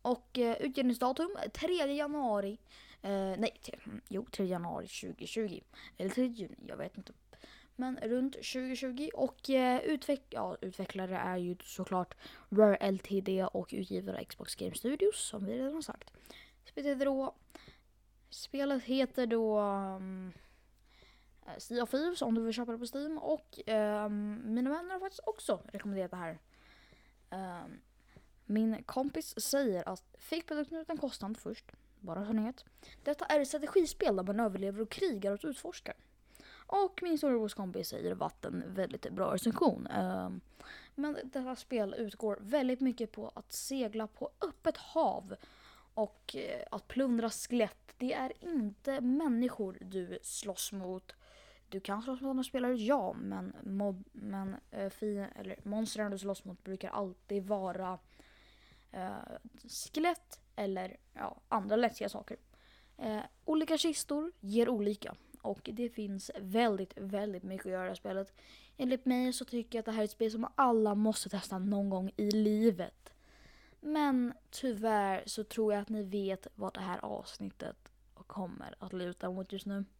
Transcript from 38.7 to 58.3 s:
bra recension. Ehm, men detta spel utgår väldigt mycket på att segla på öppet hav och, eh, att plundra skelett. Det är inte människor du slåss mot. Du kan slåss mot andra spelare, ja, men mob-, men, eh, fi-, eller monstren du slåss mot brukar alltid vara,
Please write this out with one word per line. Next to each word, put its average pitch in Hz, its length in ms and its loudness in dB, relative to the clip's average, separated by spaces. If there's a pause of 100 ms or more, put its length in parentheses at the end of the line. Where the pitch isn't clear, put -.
bra 185 240 0
recension. 226 540 4
Ehm, 185 540 -2 (540)
men 294 280 -2
detta 254 320 -4
spel 214 420 -2
utgår 208 440 -2
väldigt 254 400 2
mycket 247 300 0
på 220 240 -8
att - 180 -12
segla 220 540 -2
på - 220 -8 (120)
öppet 320 360 0
hav 196 580 0 (580)
och, - 420 -4
eh, - 360 -4
att - 160 -6
plundra 240 420 4
skelett. - 680 0
Det 254 160 0
är 262 260 -2
inte 269 640 0
människor 247 800 2
du 185 400 -4
slåss - 500 -6
mot. 185 440 -6 (540)
Du 190 100 -4
kan 202 220 -2
slåss 254 200 -4
mot 269 80 -2
andra 262 140 2
spelare, 254 320 2
ja, 220 380 4
men 190 400 -4 (100)
mob-, 196 480 0
men, 196 440 -6 (160)
eh, 196 180 -4
fi-, 202 460 -2
eller 190 280 -10
monstren 208 480 -2
du 196 60 -4
slåss 196 280 -4
mot 185 180 -12
brukar 190 260 -8
alltid 196 580 -4
vara, 185 520 -2 (920)